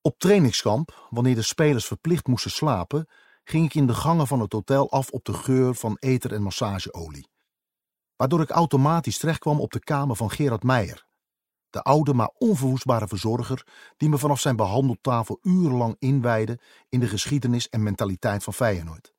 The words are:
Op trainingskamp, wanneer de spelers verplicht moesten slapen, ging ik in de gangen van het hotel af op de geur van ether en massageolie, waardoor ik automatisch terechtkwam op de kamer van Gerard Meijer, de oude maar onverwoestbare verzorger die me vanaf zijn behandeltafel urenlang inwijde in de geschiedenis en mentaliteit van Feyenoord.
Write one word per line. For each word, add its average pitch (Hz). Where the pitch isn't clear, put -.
Op -
trainingskamp, 151
wanneer 120
de 110
spelers 143
verplicht -
moesten 117
slapen, 147
ging 160
ik 143
in 139
de 117
gangen 151
van 135
het 104
hotel 135
af 135
op -
de 101
geur 127
van 107
ether 127
en 104
massageolie, 90
waardoor 151
ik 147
automatisch 147
terechtkwam 151
op -
de 113
kamer 139
van 107
Gerard 120
Meijer, 123
de -
oude 147
maar 120
onverwoestbare 131
verzorger 113
die 156
me 147
vanaf 139
zijn 131
behandeltafel 117
urenlang 131
inwijde 120
in 123
de 120
geschiedenis 120
en 110
mentaliteit 101
van 107
Feyenoord. 85